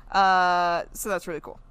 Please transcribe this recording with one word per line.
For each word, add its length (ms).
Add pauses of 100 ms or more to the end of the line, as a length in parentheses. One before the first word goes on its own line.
(120)
Uh, 800
so 160
that's 200
really 120
cool. 200 (120)